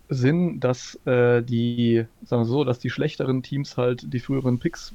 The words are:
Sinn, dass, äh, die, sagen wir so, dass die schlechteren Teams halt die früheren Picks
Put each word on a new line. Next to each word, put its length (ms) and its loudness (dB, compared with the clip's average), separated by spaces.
Sinn, 500 2
dass, 460 -4
äh, 360 4
die, 640 2
sagen 160 0
wir 40 2
so, 200 0
dass 140 0
die 100 -4
schlechteren 540 -2
Teams 340 -6
halt 360 -2
die 60 -2
früheren 400 0
Picks 360 -6